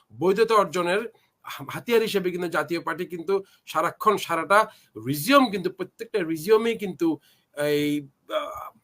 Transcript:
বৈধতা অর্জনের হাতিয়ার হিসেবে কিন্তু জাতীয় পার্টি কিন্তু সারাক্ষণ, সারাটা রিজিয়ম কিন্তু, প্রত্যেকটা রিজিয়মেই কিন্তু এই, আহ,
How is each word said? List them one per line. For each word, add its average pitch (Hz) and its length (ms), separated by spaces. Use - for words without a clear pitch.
বৈধতা 196 360
অর্জনের 180 480
হাতিয়ার 226 340
হিসেবে 190 280
কিন্তু 175 180
জাতীয় 165 320
পার্টি 160 260
কিন্তু 165 280
সারাক্ষণ, 170 500
সারাটা 170 420
রিজিয়ম 202 440
কিন্তু, 185 200
প্রত্যেকটা - 540
রিজিয়মেই 214 520
কিন্তু 175 320
এই, 147 520
আহ, - 360